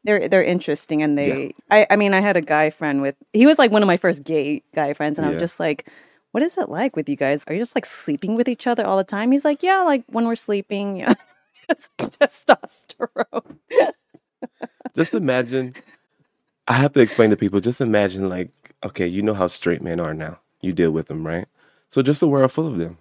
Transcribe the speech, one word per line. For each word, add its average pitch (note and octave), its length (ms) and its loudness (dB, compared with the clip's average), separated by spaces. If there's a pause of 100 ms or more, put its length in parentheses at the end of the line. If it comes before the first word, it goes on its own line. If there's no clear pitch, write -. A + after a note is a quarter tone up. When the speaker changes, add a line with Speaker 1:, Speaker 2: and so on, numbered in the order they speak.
Speaker 1:
They're, G#3 240 0
they're F#3 160 4
interesting, D#3 580 -2
and D3 160 0
Speaker 2:
Yeah. C#3+ 80 -2
Speaker 1:
they, C3+ 280 -4 (160)
I, G#3+ 200 6
I G#3 60 6
mean, G3+ 180 2
I F#3+ 60 4
had G3+ 160 2
a E3+ 40 4
guy D#3 300 2
friend C#3+ 320 -4
with, C#3 120 -4 (200)
he A3+ 120 6
was, D4+ 120 6
like, B3 120 6
one G#3 120 4
of G3+ 40 4
my E3+ 120 4
first D#3+ 260 -2
gay D3+ 380 -2 (120)
guy D3 200 -2
friends, D3+ 240 -4
and D#3 80 -2
I - 20 0
was D3 80 -2
Speaker 2:
Yeah. E3 40 -4
Speaker 1:
just E3+ 200 -6
like, D#3 300 -4 (420)
"What A#3 100 0
is E4+ 140 -2
it - 140 -4
like A3 260 -2
with D#3 120 -4
you C#3+ 80 -4
guys? C#3+ 300 -2
Are D#3 60 -8
you F#3+ 80 -4
just, A#3+ 140 -8
like, - 100 -2
sleeping F#3+ 500 -6
with A#3 140 0
each - 180 -6
other A#3 200 -2
all F#3+ 100 0
the F#3+ 80 0
time?" G#3+ 280 -4
He's C#4+ 120 2
like, D4 180 0
"Yeah, F#4+ 200 2
like, C#4+ 240 2
when A#3 200 -2
we're A#3 100 -2
sleeping, G3+ 600 -6
yeah." A3 180 0 (300)
<laughs> - 240 -20
Just - 300 -6
testosterone. - 1600 -4 (120)
<laughs> - 1300 -4
Speaker 2:
Just E3 160 0
imagine, B2+ 640 -2 (920)
I A#2 80 0
have C#3 180 4
to C#3+ 80 4
explain A2+ 300 6
to G#2 60 4
people, G2+ 240 0
just A#2 220 -4
imagine, G2 480 0
like, F2+ 200 -8 (340)
okay, F#2 220 -4
you F2+ 160 -4
know G#2+ 120 0
how F#2 140 0
straight - 340 -4
men E2+ 180 -4
are D#2+ 140 -6
now. D#2 240 -10 (240)
You F#2 100 -4
deal E2+ 200 2
with D#2+ 160 -4
them, D#2+ 180 -8
right? E2+ 200 -6 (440)
So C#3+ 120 0
just D3 200 0
a F3 40 4
world C#3 260 2
full D#3+ 140 -4
of A#2+ 120 -6
them E2+ 220 -8